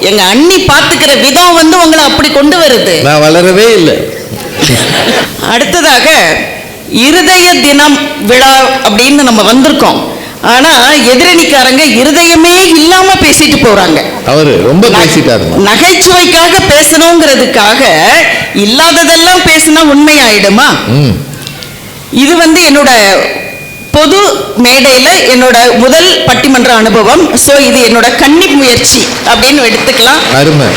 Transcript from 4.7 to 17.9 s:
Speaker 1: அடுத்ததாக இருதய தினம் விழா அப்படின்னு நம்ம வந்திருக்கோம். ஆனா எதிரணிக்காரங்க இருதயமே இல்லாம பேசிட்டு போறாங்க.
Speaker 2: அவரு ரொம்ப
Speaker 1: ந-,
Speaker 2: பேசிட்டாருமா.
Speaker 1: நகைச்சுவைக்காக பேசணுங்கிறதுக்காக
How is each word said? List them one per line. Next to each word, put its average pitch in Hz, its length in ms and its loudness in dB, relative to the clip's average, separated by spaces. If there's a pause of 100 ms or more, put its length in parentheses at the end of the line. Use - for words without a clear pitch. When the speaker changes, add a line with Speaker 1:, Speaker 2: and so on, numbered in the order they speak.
Speaker 1:
அடுத்ததாக 285 540 -2 (960)
இருதய 359 400 2 (200)
தினம் 285 300 2 (340)
விழா 262 220 2 (360)
அப்படின்னு 254 420 0
நம்ம 220 120 0 (100)
வந்திருக்கோம். 294 500 0 (520)
ஆனா 277 200 2 (400)
எதிரணிக்காரங்க 285 720 2 (160)
இருதயமே 330 520 2 (200)
இல்லாம 370 500 2
பேசிட்டு 302 420 0
போறாங்க. 190 360 0 (320)
Speaker 2:
அவரு 147 200 2 (160)
ரொம்ப 175 200 2
Speaker 1:
ந-, - 100 2
Speaker 2:
பேசிட்டாருமா. 156 680 0
Speaker 1:
நகைச்சுவைக்காக 349 920 0 (120)
பேசணுங்கிறதுக்காக 285 1080 0 (840)